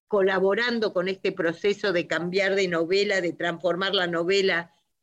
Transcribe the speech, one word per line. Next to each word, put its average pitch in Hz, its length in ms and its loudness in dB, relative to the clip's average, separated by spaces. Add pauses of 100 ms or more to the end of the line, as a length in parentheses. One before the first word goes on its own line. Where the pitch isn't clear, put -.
colaborando 202 840 2
con 180 140 -2
este 190 240 -4
proceso 185 640 -2
de 170 160 -2
cambiar 180 480 0
de 196 100 2
novela, 185 540 0
de 170 120 -2
transformar 175 600 -2
la 185 140 0
novela 175 640 0 (300)